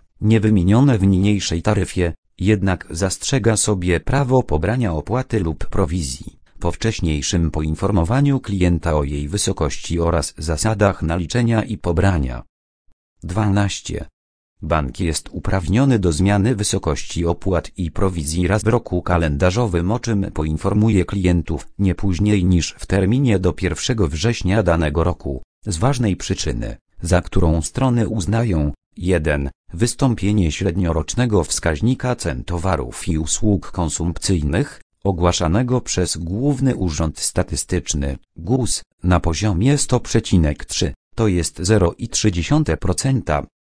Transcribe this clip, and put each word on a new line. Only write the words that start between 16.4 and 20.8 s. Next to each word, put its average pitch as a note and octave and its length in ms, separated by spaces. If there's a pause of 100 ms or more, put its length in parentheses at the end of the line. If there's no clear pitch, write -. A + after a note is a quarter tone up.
wysokości - 680
opłat E2+ 520
i E2 140
prowizji F2 560
raz F#2+ 160
w G#2 40
roku A2+ 340
kalendarzowym, F2 880
o A#2+ 80
czym G2+ 340
poinformuje F#2+ 720